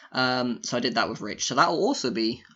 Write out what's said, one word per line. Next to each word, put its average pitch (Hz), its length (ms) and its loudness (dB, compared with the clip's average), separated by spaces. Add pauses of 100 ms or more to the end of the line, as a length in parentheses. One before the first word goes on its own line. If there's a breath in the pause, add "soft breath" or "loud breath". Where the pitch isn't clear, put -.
(120)
Um, 127 520 0
so - 140 -4
I - 20 2
did 120 160 0
that 104 140 2
with - 120 -8
Rich. 101 240 -6
So 123 100 -4
that 160 140 6
will 165 140 0
also 226 260 0
be, 113 340 -2 (120)